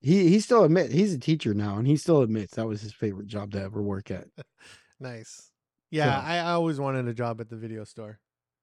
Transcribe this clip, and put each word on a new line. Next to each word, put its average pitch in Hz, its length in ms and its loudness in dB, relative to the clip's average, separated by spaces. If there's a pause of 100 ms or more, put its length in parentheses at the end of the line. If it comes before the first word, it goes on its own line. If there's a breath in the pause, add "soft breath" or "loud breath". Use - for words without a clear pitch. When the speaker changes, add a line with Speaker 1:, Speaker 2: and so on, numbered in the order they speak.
Speaker 1:
he, 175 280 6
he 202 100 8
still 220 240 4
admit, 156 280 4
he's 185 220 2
a 131 60 -4
teacher 151 340 0
now, 104 240 -2
and 120 100 -2
he 147 80 4
still 147 260 4
admits 110 340 -2
that 113 120 -4
was 104 140 -8
his 107 100 -12
favorite 101 360 -6
job 104 260 -8
to 101 80 -4
ever 101 200 -8
work 101 300 -6
at. 90 160 -10 (100)
Speaker 2:
<laughs> - 60 -16 (560 soft breath)
Nice. 120 520 -16 (400)
Yeah, 147 300 0
Speaker 1:
So 135 60 -10
Speaker 2:
I, 170 100 -2
I 170 160 -2
always 165 260 -2
wanted 135 300 -4
a 117 40 -4
job 117 280 -6
at 110 80 -14
the 117 80 -16
video 110 260 -12
store. 107 360 -18 (440)